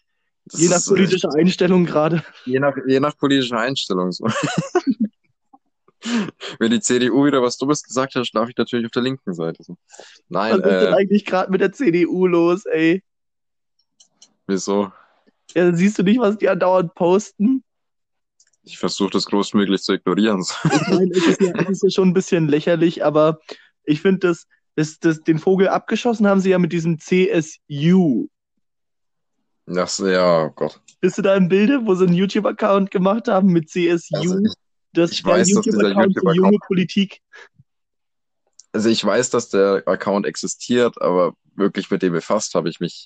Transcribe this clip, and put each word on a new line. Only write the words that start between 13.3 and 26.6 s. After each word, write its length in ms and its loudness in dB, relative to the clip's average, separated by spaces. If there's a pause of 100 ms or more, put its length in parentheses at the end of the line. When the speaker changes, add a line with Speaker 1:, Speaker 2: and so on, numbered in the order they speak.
Speaker 1:
Wieso? 460 -2 (640)
Speaker 2:
Ja, 200 2
siehst 240 2
du 60 0
nicht, 160 4
was 180 0
die 100 0
andauernd 460 0
posten? 680 0 (1000)
Speaker 1:
Ich 160 -20
versuch, 320 -4
das 160 -2
großmöglich 560 0
zu 120 -2
ignorieren, 480 0
so. 120 -8 (160)
Speaker 2:
Ich 180 0
mein, 220 2
es 160 0
ist 140 2
ja, 160 2
es 120 -2
ist 140 -2
ja 80 2
schon 200 2
ein 40 -2
bisschen 340 0
lächerlich, 560 0
aber 360 2 (420)
ich 180 -2
find 220 2
das, 240 -2 (300)
das, 240 -4
das, 220 0
den 180 0
Vogel 280 2
abgeschossen 600 0
haben 120 4
sie 100 0
ja 100 2